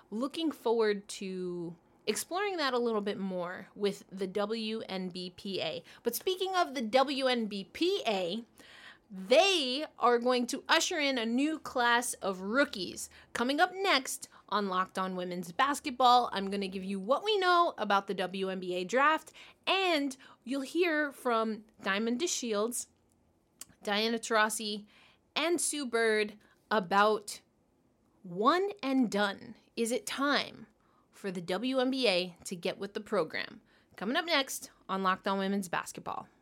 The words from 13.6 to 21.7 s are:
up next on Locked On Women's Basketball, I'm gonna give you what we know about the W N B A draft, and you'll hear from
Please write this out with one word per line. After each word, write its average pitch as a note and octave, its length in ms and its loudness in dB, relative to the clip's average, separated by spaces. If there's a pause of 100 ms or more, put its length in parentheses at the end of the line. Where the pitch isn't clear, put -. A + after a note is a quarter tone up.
up F4+ 120 4
next F#4 560 0 (200)
on G#3 200 0
Locked F#3 300 -2
On F#3+ 160 -2
Women's F3+ 380 -6
Basketball, C4 800 4
I'm G3 180 -4
gonna G3+ 160 -2
give F#3 160 -8
you G3 160 -4
what A3 260 0
we G#4+ 140 2
know F4 400 4
about G3+ 300 2
the G3 60 -2
W F#3+ 360 -2
N F#3+ 80 -4
B F3+ 160 -4
A F#3 80 -2
draft, C#4 480 2 (340)
and E4 520 0 (260)
you'll C4+ 200 -4
hear D4+ 500 0
from A3+ 500 0 (220)